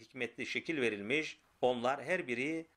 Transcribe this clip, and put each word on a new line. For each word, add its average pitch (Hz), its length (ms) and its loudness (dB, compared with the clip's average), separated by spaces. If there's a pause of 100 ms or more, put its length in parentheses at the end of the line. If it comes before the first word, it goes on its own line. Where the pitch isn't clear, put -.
hikmetli 120 460 -6
şekil - 340 -2
verilmiş, 117 600 0 (200)
onlar 123 440 4
her 170 240 -2
biri 147 380 -2 (100)